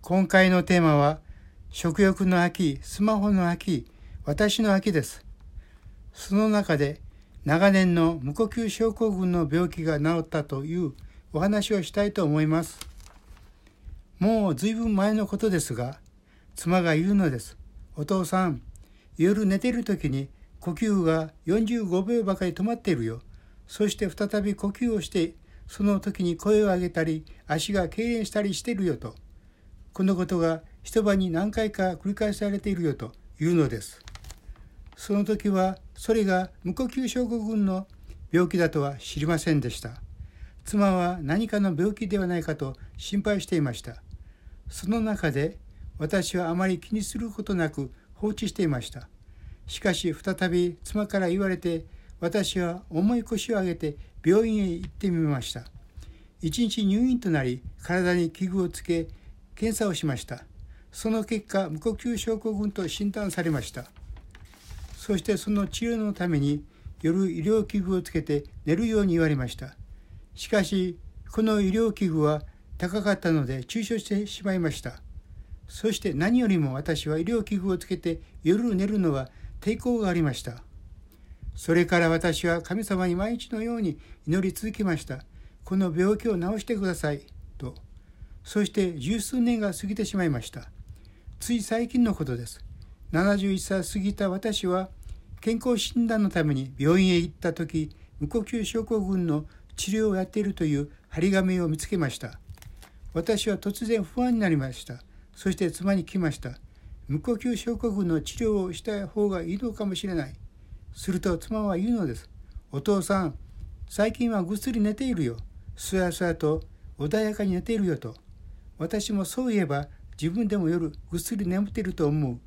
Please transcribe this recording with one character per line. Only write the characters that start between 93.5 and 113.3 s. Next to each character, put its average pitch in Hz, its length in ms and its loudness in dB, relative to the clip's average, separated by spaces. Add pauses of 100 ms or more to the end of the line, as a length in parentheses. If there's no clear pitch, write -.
一 190 120 -2
歳 190 200 -2
過 - 160 -4
ぎ 196 140 0
た 196 160 0
私 196 380 -2
は 185 220 0 (500)
健 226 180 0
康 240 200 2
診 233 300 0
断 220 160 2
の 196 60 4
た 170 140 2
め 147 100 2
に 131 240 -2
病 160 240 6
院 185 80 6
へ 175 80 6
行 170 140 0
っ - 20 -18
た 165 200 -2
時、 156 420 -4 (240)
無 147 80 -2
呼 233 120 -2
吸 220 260 -2
症 226 180 -2
候 220 160 0
群 185 260 0
の 151 200 0 (300)
治 - 160 -4
療 220 180 2
を 190 60 2
や 185 80 0
っ - 20 0
て 214 140 -4
い 208 40 0
る 196 100 -2
と 165 120 -2
い 147 120 2
う 147 140 -4 (180)
張 160 120 -4
り 196 100 4
紙 185 280 4
を 170 80 2
見 156 100 0
つ - 100 -8
け 202 100 -2
ま 147 120 2
し - 80 -8
た。 - 220 -12 (720)
私 208 360 0
は 196 80 0
突 202 280 -6
然 220 180 2
不 240 200 -2
安 247 100 2
に 226 60 2
な 196 100 2
り 156 80 4
ま 131 140 -2
し - 140 -14
た。 123 180 -14 (320)
そ - 160 -2
し 185 40 0
て 180 160 0
妻 196 240 0
に 180 80 0
聞 - 20 -6
き - 140 -4
ま 160 120 2
し - 60 -6
た。 123 220 -10 (500)
「無 151 100 0
呼 240 140 0
吸 233 240 -2
症 233 200 -4
候 226 140 0
群 190 160 0
の 160 140 2
治 - 160 -10
療 214 240 2
を 185 120 -4
し - 80 -12
た 202 260 -4
方 208 200 2
が 185 140 0
い 170 120 -4
い 202 40 -2
の 226 160 -4
か 208 120 -4
も 190 100 -2
し - 120 -6
れ 185 60 -2
な 147 140 -2
い」。 - 80 -14 (580)
す - 180 -6
る 180 80 0
と 175 180 0
妻 214 260 -4
は 190 140 0
言 226 180 0
う - 20 -2
の 185 80 0
で 120 100 -4
す。 - 140 -16 (420)
「お 139 80 -4
父 196 220 2
さ 196 220 2
ん、 147 120 -4 (540)